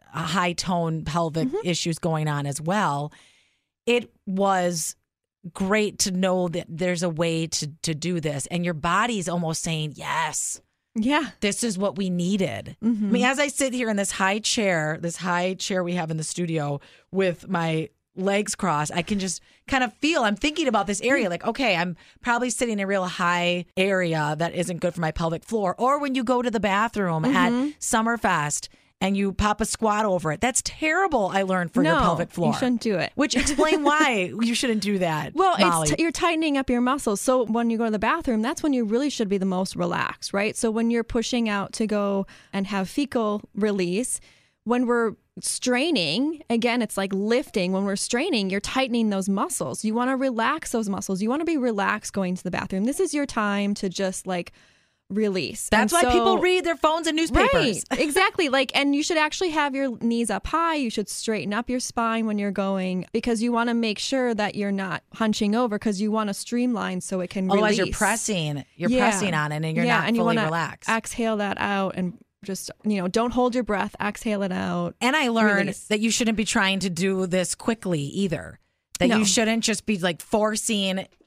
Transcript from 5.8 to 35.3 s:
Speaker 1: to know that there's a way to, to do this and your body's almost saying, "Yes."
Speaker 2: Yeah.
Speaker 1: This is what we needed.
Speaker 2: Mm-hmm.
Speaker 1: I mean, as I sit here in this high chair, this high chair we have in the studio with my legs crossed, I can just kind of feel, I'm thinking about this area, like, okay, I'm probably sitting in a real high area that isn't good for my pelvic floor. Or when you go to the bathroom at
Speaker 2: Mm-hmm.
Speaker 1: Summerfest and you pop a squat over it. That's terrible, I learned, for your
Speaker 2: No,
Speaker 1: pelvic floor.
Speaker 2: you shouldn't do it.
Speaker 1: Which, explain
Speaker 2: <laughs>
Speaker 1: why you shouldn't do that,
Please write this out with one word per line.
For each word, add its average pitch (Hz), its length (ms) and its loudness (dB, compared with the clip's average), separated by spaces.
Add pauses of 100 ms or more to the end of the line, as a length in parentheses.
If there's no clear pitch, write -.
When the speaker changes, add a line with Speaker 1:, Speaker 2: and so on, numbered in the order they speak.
Speaker 1:
to 196 140 0
know 185 380 2
that 170 200 -6
there's 175 320 -2
a 180 80 0
way 165 380 0
to, 156 200 -4 (140)
to 160 140 -2
do 170 240 -2
this 143 280 -2
and 175 160 -2
your 175 120 -2
body's 185 520 0
almost 170 360 -2
saying, 156 320 -4
"Yes." 151 640 -4 (320)
Speaker 2:
Yeah. 254 360 0 (100)
Speaker 1:
This 202 240 -2
is 214 160 -2
what 190 180 -2
we 190 120 -2
needed. 175 760 -2
Speaker 2:
Mm-hmm. 214 240 0
Speaker 1:
I 196 40 -2
mean, 240 140 4
as 262 140 2
I 285 80 2
sit 269 260 0
here 247 160 -2
in 208 60 0
this 202 160 0
high 202 280 2
chair, 165 640 0
this 170 140 -4
high 180 400 -2
chair 185 300 -2
we 175 80 -2
have 165 180 -2
in 160 60 -2
the 156 60 -4
studio 156 580 -2 (320)
with 185 340 0
my 165 400 -2 (300)
legs 196 380 0
crossed, 151 380 0
I 175 80 0
can 208 160 -2
just 185 240 -4 (280)
kind 262 160 2
of 214 80 -4
feel, 302 300 0
I'm 208 120 2
thinking 302 320 -2
about 208 200 2
this 202 120 -4
area, 247 300 2
like, 175 180 -6
okay, 226 300 0
I'm 175 180 -2 (260)
probably 240 280 0
sitting 240 240 -2
in 208 80 -2
a 190 60 -2
real 196 180 0
high 175 580 2 (140)
area 170 600 2
that 165 160 -2
isn't 170 280 -4
good 175 120 0
for - 60 -8
my 160 120 0
pelvic 165 340 -4
floor. 202 340 -2
Or 269 180 4
when 285 160 -2
you 254 120 0
go 247 160 2
to 240 100 -2
the 226 80 0
bathroom 196 640 0
at 254 300 4
Speaker 2:
Mm-hmm. 262 160 0 (100)
Speaker 1:
Summerfest 220 880 0 (360)
and 196 140 2
you 196 160 0
pop 208 280 2
a 185 40 0
squat 214 400 0
over 175 260 0
it. 147 100 -6
That's 247 220 2
terrible, 311 720 0
I 196 80 2
learned, 185 320 0
for 262 100 4
your 320 120 4
Speaker 2:
No, 302 60 4
Speaker 1:
pelvic 170 280 2
floor. 175 220 2
Speaker 2:
you 220 80 0
shouldn't 247 220 0
do 208 180 0
it. - 160 -4
Speaker 1:
Which, 285 200 2
explain 302 480 4
Speaker 2:
<laughs> 285 80 4
Speaker 1:
why 262 480 2
you 233 140 2
shouldn't 220 300 0
do 202 160 0
that, 156 340 -2